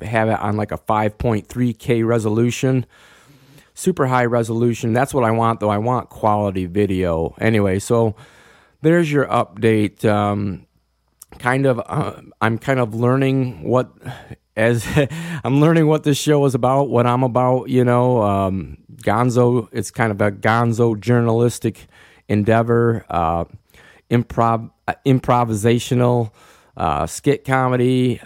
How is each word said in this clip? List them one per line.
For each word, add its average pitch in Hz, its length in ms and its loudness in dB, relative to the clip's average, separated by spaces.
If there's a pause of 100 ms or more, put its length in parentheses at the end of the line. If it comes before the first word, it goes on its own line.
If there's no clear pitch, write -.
have 110 260 0
it 110 120 0
on, 104 180 -4
like, 104 140 -6
a 87 40 -4
five 107 400 -2
point 110 320 -2
three 123 240 -2
K 117 300 -2
resolution. 117 800 0 (880)
Super 180 340 -2
high 127 200 2
resolution. 117 640 0
That's 131 220 0
what 127 100 2
I 110 60 2
want, 113 300 0
though. 104 100 0
I 104 80 0
want 117 320 -4
quality 104 560 0
video. 90 720 -2
Anyway, 104 380 0
so 113 360 0 (680)
there's 165 280 2
your 143 180 0
update. 110 760 0
Um, 104 640 -2 (720)
kind 131 260 0
of, 123 160 2
uh, 107 400 -6 (220)
I'm 110 160 0
kind 135 200 -2
of 113 160 -2
learning 127 680 0
what, 123 280 0 (640)
as 113 320 0 (340)
<laughs> 165 240 -10
I'm 135 180 2
learning 165 240 4
what 151 180 0
this 143 140 2
show 147 260 2
is 135 100 2
about, 131 360 2
what 120 160 2
I'm 123 160 2
about, 127 480 0
you 127 140 2
know. 123 360 2
Um, 95 560 0 (200)
gonzo, 120 760 0
it's 113 180 -8
kind 113 220 -2
of 98 80 -4
a 104 100 2
gonzo 113 680 0
journalistic 117 840 0 (400)
endeavor, 113 840 2
uh, 85 340 0 (640)
improv-, 117 600 0 (180)
uh, 87 60 -4 (100)
improvisational, 120 1300 0 (460)
uh, 78 300 -2
skit - 380 -4
comedy, 127 800 0